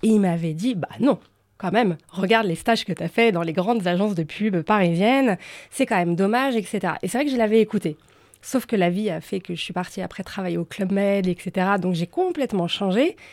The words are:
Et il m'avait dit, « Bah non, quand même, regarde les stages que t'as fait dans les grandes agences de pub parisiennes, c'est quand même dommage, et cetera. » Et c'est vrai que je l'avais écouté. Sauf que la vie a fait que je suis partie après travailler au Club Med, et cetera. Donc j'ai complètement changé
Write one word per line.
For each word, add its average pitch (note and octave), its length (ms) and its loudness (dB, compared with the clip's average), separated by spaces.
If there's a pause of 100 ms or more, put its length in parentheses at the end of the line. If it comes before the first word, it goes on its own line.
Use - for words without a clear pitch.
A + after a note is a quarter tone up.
Et A3 60 2
il G#3+ 120 6
m'avait E3+ 320 0
dit, « G#3 240 -2
Bah D#3+ 140 -6 (100)
non, B3 180 2 (380)
quand F3+ 160 -6
même, G3 240 2 (140)
regarde G#3+ 360 2
les E3+ 80 0
stages A3+ 300 0
que F#3 80 -4
t'as E3 160 -6
fait A3+ 240 2
dans E3+ 100 0
les E3+ 120 -4
grandes F#3+ 320 0
agences F#3+ 280 0
de E3 100 0
pub F#3+ 360 -2
parisiennes, G#3 800 2 (320)
c'est - 160 0
quand A3 100 0
même E3+ 180 2
dommage, A#3 400 0
et A3 80 0
cetera. » F#3 400 -4
Et F#3+ 60 -2
c'est G#3 80 -4
vrai C#4 80 0
que C#4+ 80 -2
je B3+ 60 0
l'avais A3 240 4
écouté. F#3 340 -2 (460)
Sauf - 240 -4
que A3+ 100 -2
la F3 140 2
vie G3+ 180 -2
a D#3+ 140 -4
fait F#3+ 180 -6
que F3+ 140 -10
je D#3+ 60 -8
suis - 120 -10
partie F3+ 300 -8
après - 200 -10
travailler F3+ 360 -6
au E3+ 80 -4
Club F#3+ 260 -4
Med, G3+ 340 2
et F3 140 0
cetera. F#3+ 380 0
Donc F3+ 160 0
j'ai E3+ 120 -2
complètement C4+ 640 -2
changé G#3 480 0 (160)